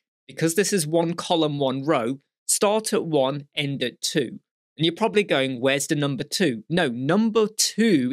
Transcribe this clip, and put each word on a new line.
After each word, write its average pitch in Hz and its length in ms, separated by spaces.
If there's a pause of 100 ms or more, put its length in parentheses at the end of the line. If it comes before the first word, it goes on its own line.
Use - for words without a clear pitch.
(280)
because 165 280
this 196 180
is 170 120
one 165 280
column, 160 440
one 135 280
row, 139 340 (260)
start 214 460
at 165 140
one, 143 500
end 143 260
at 120 200
two. - 400 (360)
And 151 80
you're 170 80
probably 208 300
going, 135 380
"Where's 135 260
the 160 80
number 143 300
two?" 127 440
No, 165 200
number 202 580
two 196 640